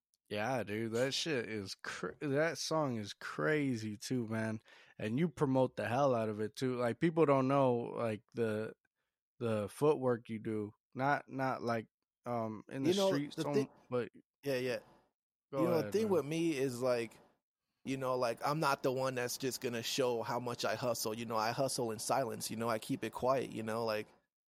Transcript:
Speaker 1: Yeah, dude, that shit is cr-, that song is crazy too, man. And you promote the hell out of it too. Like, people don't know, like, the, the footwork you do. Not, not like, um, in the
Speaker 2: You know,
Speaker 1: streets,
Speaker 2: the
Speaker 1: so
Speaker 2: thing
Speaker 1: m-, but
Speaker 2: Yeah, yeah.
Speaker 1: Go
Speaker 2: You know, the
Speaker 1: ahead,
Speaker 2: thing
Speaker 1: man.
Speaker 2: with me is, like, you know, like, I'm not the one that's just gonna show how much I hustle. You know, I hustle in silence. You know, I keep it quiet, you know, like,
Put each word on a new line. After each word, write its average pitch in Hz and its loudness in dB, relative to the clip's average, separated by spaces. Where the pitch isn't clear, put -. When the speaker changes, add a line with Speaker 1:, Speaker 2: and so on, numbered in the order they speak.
Speaker 1:
Yeah, 110 -2
dude, 107 -4
that 131 2
shit 135 -2
is 101 -6
cr-, - -8
that 151 0
song 147 0
is 101 -8
crazy 135 0
too, 120 -2
man. 110 -2
And 110 -2
you 170 2
promote 131 2
the 107 -4
hell 127 4
out 113 0
of 104 -4
it 107 -4
too. 127 -2
Like, 120 0
people 165 4
don't 135 6
know, 123 4
like, 110 -2
the, 110 0
the 107 0
footwork 131 2
you 110 -4
do. 107 -4
Not, 135 2
not 127 -2
like, 117 -2
um, 113 -4
in 135 -6
the 165 4
Speaker 2:
You - 4
know, 190 2
Speaker 1:
streets, 143 -6
Speaker 2:
the 160 -4
Speaker 1:
so 143 -2
Speaker 2:
thing 143 2
Speaker 1:
m-, - -16
but 123 -4
Speaker 2:
Yeah, 135 0
yeah. 123 -2
Speaker 1:
Go 143 -6
Speaker 2:
You - 4
know, 170 4
the 151 2
Speaker 1:
ahead, - -4
Speaker 2:
thing 220 2
Speaker 1:
man. - -
Speaker 2:
with 165 4
me 160 0
is, 127 0
like, 120 0
you 135 -2
know, 127 0
like, 120 0
I'm 147 0
not 139 2
the 135 2
one 131 0
that's 123 -2
just 127 -4
gonna 120 -4
show 123 0
how 120 -2
much 120 -4
I 107 2
hustle. 113 -2
You 117 -6
know, 113 -2
I 110 2
hustle 123 0
in 110 -6
silence. 117 0
You 110 -6
know, 117 -2
I 113 0
keep - -4
it 110 -4
quiet, 123 2
you 113 -6
know, 113 -2
like, 107 -2